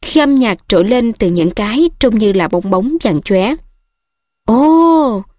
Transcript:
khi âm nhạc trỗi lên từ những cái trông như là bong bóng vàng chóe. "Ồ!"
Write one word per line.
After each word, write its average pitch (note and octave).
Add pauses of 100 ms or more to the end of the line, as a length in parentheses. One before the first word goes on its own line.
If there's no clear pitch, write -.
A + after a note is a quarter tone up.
khi -
âm C#4+
nhạc A#3 (100)
trỗi F3+
lên A#3
từ F#3+
những F3
cái A#3
trông A#3
như G#3
là F#3
bong F3
bóng A3
vàng E3
chóe. G3+ (920)
"Ồ!" D4+ (160)